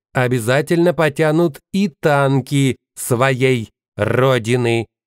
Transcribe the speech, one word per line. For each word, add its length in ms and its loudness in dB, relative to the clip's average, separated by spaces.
обязательно 800 0
потянут 640 0
и 180 0
танки 760 0
своей 720 0
родины. 920 0